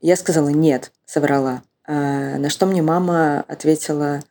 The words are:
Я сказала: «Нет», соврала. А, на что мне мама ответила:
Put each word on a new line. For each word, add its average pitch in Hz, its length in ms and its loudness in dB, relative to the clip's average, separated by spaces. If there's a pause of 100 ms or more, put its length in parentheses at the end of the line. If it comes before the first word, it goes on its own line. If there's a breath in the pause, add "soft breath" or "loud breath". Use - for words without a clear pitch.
Я 170 160 4
сказала: 156 320 0
«Нет», 147 420 2 (140)
соврала. 139 580 -2 (240)
А, 139 500 -4
на 143 140 -2
что - 160 0
мне 185 160 0
мама 165 640 2
ответила: 147 720 -2 (120)